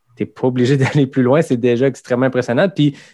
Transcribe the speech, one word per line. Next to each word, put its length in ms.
t'es 100
pas 220
obligé 300
<laughs> 0
d'aller 300
plus 160
loin. 180
C'est 160
déjà 300
extrêmement 400
impressionnant. 420
Puis 260